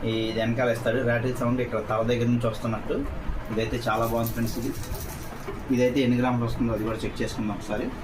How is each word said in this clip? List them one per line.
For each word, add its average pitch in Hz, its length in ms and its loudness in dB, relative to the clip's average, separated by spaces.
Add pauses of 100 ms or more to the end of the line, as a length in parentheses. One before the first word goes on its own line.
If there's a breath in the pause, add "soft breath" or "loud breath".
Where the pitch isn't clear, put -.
ఇది 113 160 0 (160)
వెనకాల 117 380 2
ఇస్తాడు. 117 220 2 (120)
రాటిల్ 120 300 0
సౌండ్ 123 240 2
ఇక్కడ 110 160 -2 (100)
తల 110 100 2 (100)
దగ్గర 117 220 2
నుంచి 117 180 2
వస్తున్నట్టు. 117 460 -2 (540)
ఇదైతే 117 260 0 (100)
చాలా 113 240 2
బాగుంది 113 240 0
ఫ్రెండ్స్ 117 260 0
ఇది. - 100 -2 (1040)
ఇదైతే 123 300 4
ఎన్ని 120 160 4
గ్రాములు 120 280 2
వస్తుందో 117 280 2
అది 107 120 -2
కూడా 107 160 -2
చెక్ - 160 -6
చేసుకుందాం 107 380 -2
ఒకసారి. 110 280 -4 (160)